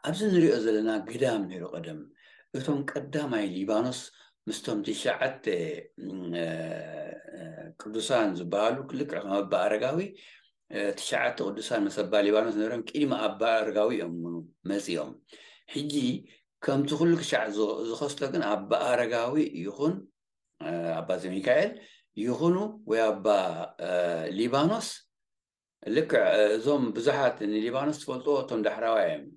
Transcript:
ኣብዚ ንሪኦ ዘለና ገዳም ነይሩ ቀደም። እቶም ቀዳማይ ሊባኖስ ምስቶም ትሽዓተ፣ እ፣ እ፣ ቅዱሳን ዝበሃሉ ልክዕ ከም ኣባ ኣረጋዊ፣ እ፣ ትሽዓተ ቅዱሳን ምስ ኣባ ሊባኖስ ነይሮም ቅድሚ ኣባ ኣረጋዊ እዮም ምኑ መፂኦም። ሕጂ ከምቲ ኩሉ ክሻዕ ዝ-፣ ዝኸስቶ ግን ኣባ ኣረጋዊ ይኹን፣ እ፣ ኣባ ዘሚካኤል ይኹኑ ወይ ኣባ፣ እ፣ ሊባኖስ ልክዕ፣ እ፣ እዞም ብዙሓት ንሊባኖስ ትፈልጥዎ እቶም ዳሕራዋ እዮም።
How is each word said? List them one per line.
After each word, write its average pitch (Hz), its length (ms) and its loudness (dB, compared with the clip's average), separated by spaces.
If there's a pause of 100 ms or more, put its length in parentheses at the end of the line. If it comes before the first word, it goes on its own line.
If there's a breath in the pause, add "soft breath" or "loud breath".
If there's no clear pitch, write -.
ኣብዚ 170 240 -2
ንሪኦ 170 320 6
ዘለና 110 300 2 (140)
ገዳም 120 400 0
ነይሩ 90 260 -8
ቀደም። 80 300 -10 (540 soft breath)
እቶም 139 340 -2
ቀዳማይ 139 600 -2
ሊባኖስ 107 500 0 (460 soft breath)
ምስቶም 107 360 -4
ትሽዓተ፣ 120 640 -2 (520)
እ፣ - 120 -10 (260)
እ፣ 85 80 -2 (1300)
ቅዱሳን 110 580 0
ዝበሃሉ 101 440 0 (120)
ልክዕ 139 240 -4
ከም 101 200 -6
ኣባ 98 260 0
ኣረጋዊ፣ 107 400 2 (720 loud breath)
እ፣ 104 80 -4 (120)
ትሽዓተ 127 520 0
ቅዱሳን 107 380 -2
ምስ 101 160 0
ኣባ 98 240 0
ሊባኖስ 107 340 4
ነይሮም 113 300 -2
ቅድሚ 143 320 0
ኣባ 104 240 -2 (120)
ኣረጋዊ 107 380 2
እዮም 87 240 -4
ምኑ 85 200 -6 (300)
መፂኦም። 85 460 -2 (580 loud breath)
ሕጂ 143 240 -4 (680 loud breath)
ከምቲ 139 300 2
ኩሉ 165 220 4
ክሻዕ 117 360 0
ዝ-፣ 104 220 0 (120)
ዝኸስቶ 139 420 -4
ግን 156 180 0
ኣባ 101 240 0 (140)
ኣረጋዊ 120 500 2 (220)
ይኹን፣ 117 400 -2 (680)
እ፣ 78 100 -6 (200)
ኣባ 82 180 -4 (100)
ዘሚካኤል 110 520 2 (460 loud breath)
ይኹኑ 151 380 2 (280)
ወይ 113 200 0
ኣባ፣ 104 240 2 (520)
እ፣ 85 100 -6 (420)
ሊባኖስ 135 560 0 (960)
ልክዕ፣ 123 380 2 (100)
እ፣ 107 200 6
እዞም 131 380 2
ብዙሓት 123 540 2
ንሊባኖስ 120 540 0
ትፈልጥዎ 135 400 -2
እቶም 127 240 -2
ዳሕራዋ 113 380 2
እዮም። 78 260 0 (100)